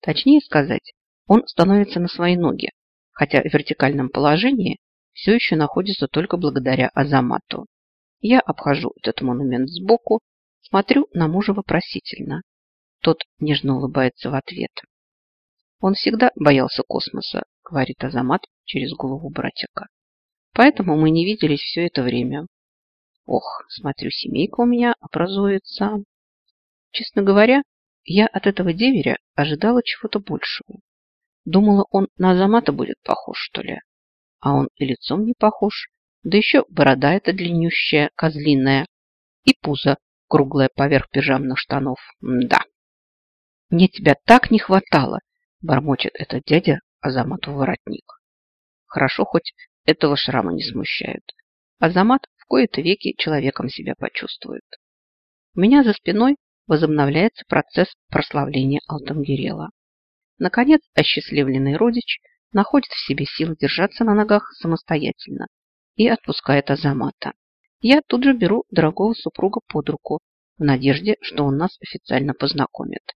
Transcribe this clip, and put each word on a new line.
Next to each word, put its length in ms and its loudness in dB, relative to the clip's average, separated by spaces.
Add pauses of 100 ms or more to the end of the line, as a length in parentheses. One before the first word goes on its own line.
Точнее 400 4
сказать, 520 -2 (340)
он 200 6
становится 520 2
на 100 -2
свои 280 0
ноги, 360 -2 (400)
хотя 280 2
в 60 -4
вертикальном 640 0
положении 680 0 (360)
все 180 0
еще 240 0
находится 520 -2
только 280 -2
благодаря 520 0
Азамату. 800 -2 (540)
Я 200 4
обхожу 600 -4
этот 220 -6
монумент 480 -2
сбоку, 500 0 (400)
смотрю 540 0
на 120 0
мужа 280 -2
вопросительно. 880 -6 (580)
Тот 240 0 (140)
нежно 380 0
улыбается 540 -2
в 40 -6
ответ. 380 -8 (1080)
«Он 140 2
всегда 420 2
боялся 500 2
космоса», 560 -6 (220)
говорит 400 -6
Азамат 380 -2 (220)
через 280 -6
голову 360 -8
братика. 600 -10 (640)
«Поэтому 440 2
мы 140 4
не 140 2
виделись 360 0
все 260 -4
это 160 -4
время». 440 -4 (800)
Ох, 420 -6
смотрю, 420 -8
семейка 500 -4
у 60 2
меня 340 2
образуется. 1040 -4 (880)
Честно 300 -4
говоря, 400 6 (420)
я 220 4
от 200 -2
этого 260 0
деверя 460 0 (160)
ожидала 480 0
чего-то 380 -6
большего. 600 -10 (640)
Думала, 460 4
он 260 0
на 160 4
Азамата 400 4
будет 300 -6
похож, 360 -4
что 240 -10
ли. 180 -10 (600)
А 140 0
он 220 2
и 80 -2
лицом 400 -4
не 120 -2
похож, 520 0 (340)
да 140 0
еще 320 4
борода 460 2
эта 180 0
длиннющая, 840 0
козлиная, 720 0 (580)
и 160 6
пузо 360 0 (320)
круглое 460 2
поверх 360 0
пижамных 480 -2
штанов. 400 -4 (220)
Мда. 420 0 (1080)
«Мне 180 6
тебя 260 2 (120)
так 240 6
не 80 4
хватало!» 600 0 (420)
бормочет 520 -2
этот 300 -8
дядя 360 2 (200)
Азамату 520 -4
в 40 -8
воротник. 480 -6 (840)
Хорошо, 380 -2
хоть 300 -2 (300)
этого 320 2
шрама 360 -2
не 100 -6
смущают. 600 -8 (540)
Азамат 480 2 (100)
в 100 -20
кои-то 360 0
веки 340 -2
человеком 520 -4
себя 300 -8
почувствует. 680 -10 (880)
У 60 -2
меня 220 8
за 120 4
спиной 420 0 (300)
возобновляется 840 2
процесс 400 0 (200)
прославления 800 -2
Алтангерела. 840 -6 (680)
Наконец, 420 4 (140)
осчастливленный 840 0
родич 440 -2 (320)
находит 380 2
в 160 -10
себе 180 -4
силы 340 -6
держаться 460 -2
на 100 2
ногах 440 2
самостоятельно 880 -6 (500)
и 120 4
отпускает 640 -2
Азамата. 640 -4 (480)
Я 260 0
тут 180 -2
же 100 4
беру 360 0
дорогого 440 0
супруга 520 -6
под 220 -6
руку 320 -8 (380)
в 40 -4
надежде, 580 0
что 240 -4
он 120 0
нас 240 -4
официально 540 -6
познакомит. 680 -6 (140)